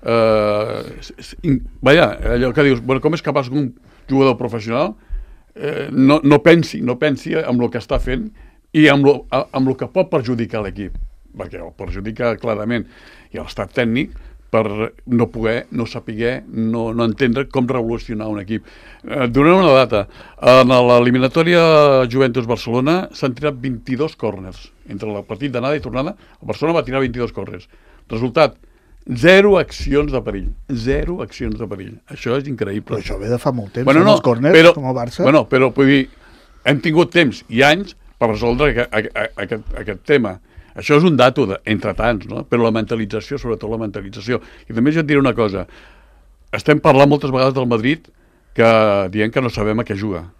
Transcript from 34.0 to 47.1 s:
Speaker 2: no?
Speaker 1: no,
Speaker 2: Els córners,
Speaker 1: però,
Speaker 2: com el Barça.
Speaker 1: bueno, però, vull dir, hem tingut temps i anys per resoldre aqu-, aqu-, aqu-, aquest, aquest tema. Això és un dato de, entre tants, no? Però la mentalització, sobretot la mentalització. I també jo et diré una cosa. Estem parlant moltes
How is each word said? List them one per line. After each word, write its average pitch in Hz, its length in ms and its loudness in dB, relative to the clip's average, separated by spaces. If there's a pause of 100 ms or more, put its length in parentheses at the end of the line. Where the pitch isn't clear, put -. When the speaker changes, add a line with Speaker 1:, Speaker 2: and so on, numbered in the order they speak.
Speaker 2:
no? 214 80 6
Speaker 1:
no, - 80 6
Speaker 2:
Els - 20 -16
córners, 131 320 4
Speaker 1:
però, 165 220 10
Speaker 2:
com 139 100 -6
el 127 80 -2
Barça. 120 280 -6
Speaker 1:
bueno, 156 260 4
però, 131 260 2
vull 135 160 4
dir, 139 100 4 (640)
hem 139 160 2
tingut 170 320 0
temps 156 380 0
i 117 160 -2
anys 180 320 0 (200)
per 117 140 0
resoldre 123 400 0
aqu-, 120 160 -2
aqu-, 107 320 -4
aqu-, 107 120 -4 (180)
aquest, 110 340 -8
aquest 95 240 -10
tema. 113 300 0 (380)
Això - 240 0
és 165 80 4
un 160 80 2
dato 127 320 4
de, 95 80 -4 (160)
entre 104 240 -4
tants, 110 320 -4
no? - 140 -10 (100)
Però 120 140 2
la 113 100 2
mentalització, 110 640 -6
sobretot 110 320 -8
la 113 80 -6
mentalització. 107 600 -8 (260)
I - 80 -14
també 123 160 2
jo 160 80 0
et 151 80 -2
diré 143 140 2
una 135 120 2
cosa. 98 280 -2 (880)
Estem 147 320 2
parlant 143 240 6
moltes 143 240 0